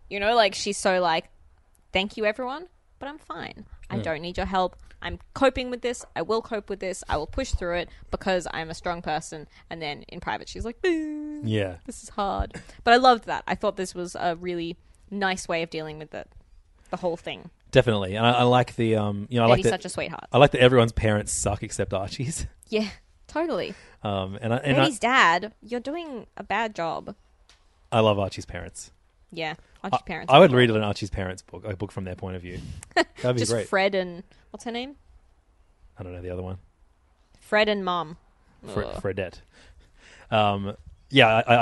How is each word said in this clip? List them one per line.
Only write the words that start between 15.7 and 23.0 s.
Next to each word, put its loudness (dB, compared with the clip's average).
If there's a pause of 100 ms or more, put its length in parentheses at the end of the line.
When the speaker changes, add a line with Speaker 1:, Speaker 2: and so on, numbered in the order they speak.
Speaker 1:
dealing -8
with -16
the, -12 (640)
the -4
whole -2
thing. -12 (200)
Speaker 2:
Definitely. 4
And 0
I, 6
I 2
like 4
the, 2
um, -2
you 0
know, 4
I 6
Speaker 1:
Betty's 4
Speaker 2:
like 4
that -4
Speaker 1:
such -14
a -10
sweetheart. -8
Speaker 2:
I 4
like 8
that -2
everyone's 6
parents 0
suck -4
except -6
Archie's. -6 (220)
Speaker 1:
Yeah, -2 (400)